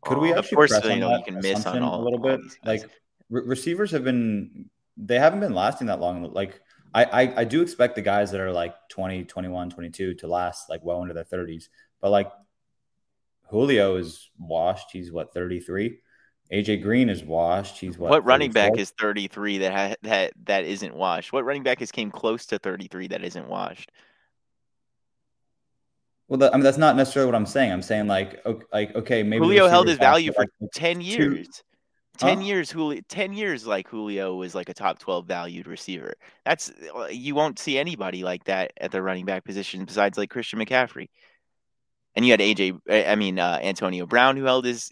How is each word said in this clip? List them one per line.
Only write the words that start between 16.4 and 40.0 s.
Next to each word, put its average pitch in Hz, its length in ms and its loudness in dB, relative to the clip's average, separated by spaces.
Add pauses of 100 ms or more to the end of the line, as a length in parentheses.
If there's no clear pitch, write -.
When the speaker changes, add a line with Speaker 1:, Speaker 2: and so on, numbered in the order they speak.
Speaker 1:
A 101 140 0
J 104 140 0
Green 117 300 2
is 87 160 -4
washed. 85 540 -2
He's, 90 200 -10
what, 85 120 -4
Speaker 3:
What 151 160 4
running 131 260 6
back 107 200 4
Speaker 1:
thirty-four? 113 100 0
Speaker 3:
is 95 80 -6 (100)
thirty-three 104 600 -2
that 95 120 0
ha-, 98 300 -2
that, 101 320 0 (120)
that 98 200 0
isn't 92 300 -8
washed? 85 360 -2
What 131 140 -2
running 139 180 -4
back 127 160 0
has 120 120 -8
came 107 180 -6
close 113 380 -4
to 107 100 -4
thirty-three 92 520 -8
that 92 140 -6
isn't 87 240 -10
washed? - 440 -8 (2250)
Speaker 1:
Well, 131 120 -2
that, 135 140 8
I 127 40 6
mean, 139 60 6
that's 135 140 6
not 151 200 6
necessarily 131 340 4
what 117 40 2
I'm 107 100 2
saying. 120 260 2
I'm 92 100 -4
saying, 107 260 -2
like, 98 380 -2
o-, 113 160 -4 (120)
like, 107 220 -2
okay, 113 280 0
maybe 110 220 2
Speaker 3:
Julio 190 240 6
held 175 180 8
his 160 100 2
Speaker 1:
receivers 123 80 4
have - 80 8
Speaker 3:
value 160 180 2
Speaker 1:
to, - 20 -6
Speaker 3:
for - 80 0
Speaker 1:
like, - 320 -4
Speaker 3:
ten 170 260 -2
Speaker 1:
two 170 60 -10
Speaker 3:
years. 151 580 -2 (540)
Ten 190 200 4
Speaker 1:
Huh? 196 80 -4
Speaker 3:
years, 190 260 -2
Juli-, 151 320 -4
ten 196 300 -6
years, 185 320 -6
like, 101 220 -2
Julio 101 480 -6
was, 92 180 -8
like, 90 160 -8
a - 40 -12
top 90 260 -2
twelve 90 260 -4
valued 87 420 -8
receiver. 87 460 -12 (320)
That's, - 260 -2 (240)
uh, 117 100 -8
you 123 300 -8
won't 147 240 0
see 139 180 -4
anybody 101 460 -6
like 90 220 -6
that 92 340 -2
at 92 120 -8
the 92 100 -4
running 92 240 -4
back 95 180 -6
position 95 420 -10
besides, 101 320 0